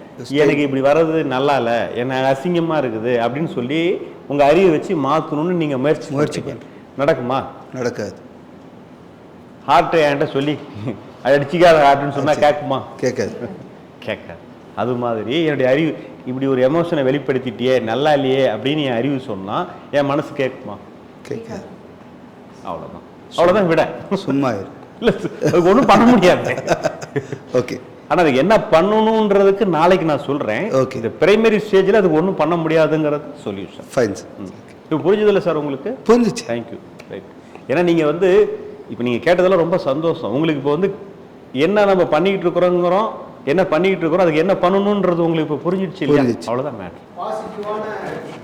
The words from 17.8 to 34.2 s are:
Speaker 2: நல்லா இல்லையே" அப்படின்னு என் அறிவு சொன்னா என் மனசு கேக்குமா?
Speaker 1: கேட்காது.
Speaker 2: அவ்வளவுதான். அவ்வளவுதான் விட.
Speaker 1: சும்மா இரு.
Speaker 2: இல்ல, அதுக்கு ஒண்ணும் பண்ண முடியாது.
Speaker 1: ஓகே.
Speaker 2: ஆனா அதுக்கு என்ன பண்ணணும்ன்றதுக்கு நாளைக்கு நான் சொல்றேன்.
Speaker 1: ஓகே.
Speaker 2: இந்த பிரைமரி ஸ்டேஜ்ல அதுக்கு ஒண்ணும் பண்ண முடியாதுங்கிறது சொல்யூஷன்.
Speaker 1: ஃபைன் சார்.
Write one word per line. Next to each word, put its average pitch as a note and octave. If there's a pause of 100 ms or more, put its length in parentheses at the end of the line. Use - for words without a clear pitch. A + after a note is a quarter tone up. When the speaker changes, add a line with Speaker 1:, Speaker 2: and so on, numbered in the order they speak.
Speaker 2:
நல்லா B2+
இல்லையே" C3+
அப்படின்னு C3+
என் C3
அறிவு C3
சொன்னா A2 (260)
என் C#3+
மனசு C#3+ (100)
கேக்குமா? G#2+ (440)
Speaker 1:
கேட்காது. - (920)
Speaker 2:
அவ்வளவுதான். E2 (280)
அவ்வளவுதான் F3+
விட. D#3+
Speaker 1:
சும்மா C#3
இரு. G2 (340)
Speaker 2:
இல்ல, A3+ (280)
அதுக்கு E3+
ஒண்ணும் B3
பண்ண G#3+
முடியாது. E3+ (960)
Speaker 1:
ஓகே. A#2+ (260)
Speaker 2:
ஆனா D#3+
அதுக்கு C3+
என்ன G3+ (140)
பண்ணணும்ன்றதுக்கு G3+
நாளைக்கு F3
நான் D3
சொல்றேன். C3
Speaker 1:
ஓகே. C3
Speaker 2:
இந்த A#2 (100)
பிரைமரி G#3+
ஸ்டேஜ்ல F#3+
அதுக்கு F#3+
ஒண்ணும் F3+
பண்ண D#3
முடியாதுங்கிறது D#3 (240)
சொல்யூஷன். G2
Speaker 1:
ஃபைன் A2
சார். - (120)